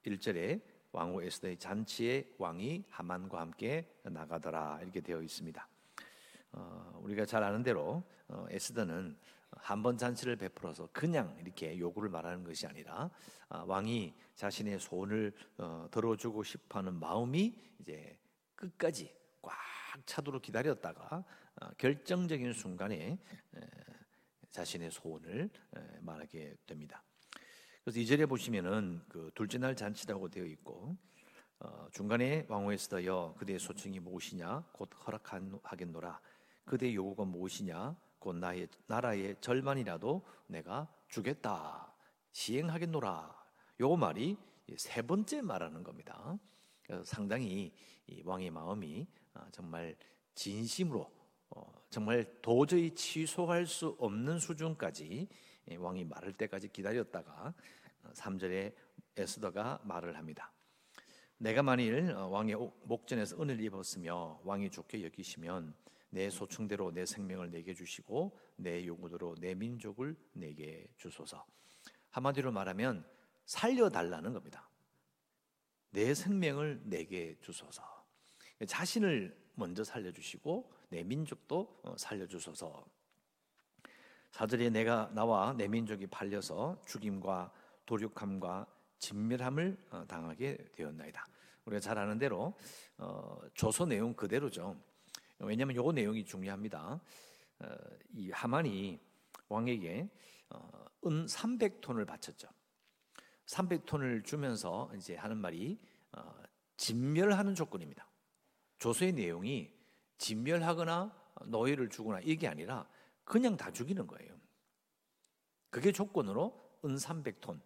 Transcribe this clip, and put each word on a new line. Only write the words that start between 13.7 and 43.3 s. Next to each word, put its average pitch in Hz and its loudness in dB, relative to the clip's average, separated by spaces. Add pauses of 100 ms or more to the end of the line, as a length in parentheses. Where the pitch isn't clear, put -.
자신의 101 -2
소원을, 101 0 (240)
어, 82 -6
들어주고 110 2
싶어하는 95 -4
마음이 120 4 (260)
이제 78 -12 (380)
끝까지 165 0 (280)
꽉 - -10 (520)
차도록 139 -2
기다렸다가, 127 0 (360)
어, 82 -10
결정적인 147 2
순간에, 95 -2 (360)
에, - -12 (880)
자신의 82 -4
소원을, 82 -4 (240)
에, 78 -12
말하게 78 -10 (100)
됩니다. 76 -12 (800)
그래서 120 -2
이 113 2
절에 147 10
보시면은 101 2
그 80 -8
둘째 113 0
날 131 2
잔치라고 101 -4
되어 90 -4
있고, 101 -8 (640)
어, - -12
중간에 123 2
"왕후 101 2
에스더여, 90 0
그대의 98 -2
소청이 95 -6
무엇이냐? 92 -6
곧 - -8 (160)
허락하겠노라. 87 -6 (460)
그대의 123 2
요구가 98 0
무엇이냐? 95 -4 (220)
곧 175 -4
나의, 90 -2 (200)
나라의 107 2
절반이라도 131 2 (220)
내가 90 -6 (160)
주겠다. 92 -4 (380)
시행하겠노라." 139 0 (460)